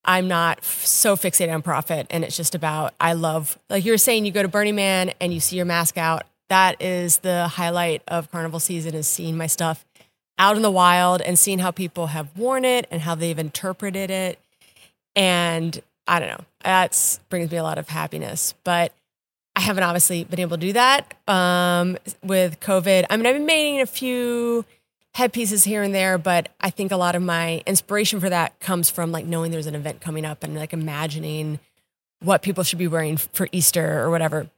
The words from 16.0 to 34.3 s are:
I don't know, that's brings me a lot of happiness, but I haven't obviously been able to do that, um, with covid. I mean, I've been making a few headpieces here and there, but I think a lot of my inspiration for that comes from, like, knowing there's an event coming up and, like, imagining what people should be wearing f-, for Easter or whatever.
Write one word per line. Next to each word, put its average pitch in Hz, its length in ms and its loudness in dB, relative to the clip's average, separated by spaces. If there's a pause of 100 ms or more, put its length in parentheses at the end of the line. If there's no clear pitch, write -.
I 175 120 2
don't 95 100 -4
know, - 140 -12 (200)
that's - 560 2 (100)
brings 170 220 -2
me 170 60 -4
a 165 60 -2
lot 156 140 -4
of 160 100 -8
happiness, 151 680 -6 (120)
but 175 260 2 (640)
I 185 60 2
haven't 190 220 0
obviously 170 420 2
been - 160 -6
able 170 160 -2
to 156 100 -4
do 196 60 -2
that, 254 400 4 (160)
um, 180 680 2 (260)
with 185 360 0
covid. 190 500 2
I 202 60 2
mean, 226 100 0
I've 254 100 4
been 294 100 -2
making 302 360 2
a 247 40 4
few 240 800 -2 (480)
headpieces 226 500 0
here 208 200 0
and 196 120 0
there, 185 220 2
but 170 320 0 (100)
I 185 120 -2
think 196 200 -4
a 190 60 0
lot 175 180 2
of 175 60 0
my 165 460 -2
inspiration 208 520 0
for 185 100 -2
that 170 300 -2
comes 175 300 -2
from, 170 220 -4
like, 165 140 -6
knowing 165 260 -4
there's 156 160 -6
an 151 80 -8
event 147 260 -8
coming 156 240 -6
up 151 180 -10
and, 151 120 -8
like, 156 180 -8
imagining 156 840 -6 (600)
what 175 220 2
people 185 220 -2
should 170 160 -2
be 175 80 0
wearing 156 260 0
f-, - 180 -4
for - 200 -4
Easter 156 520 0
or 156 60 0
whatever. 160 380 -2 (100)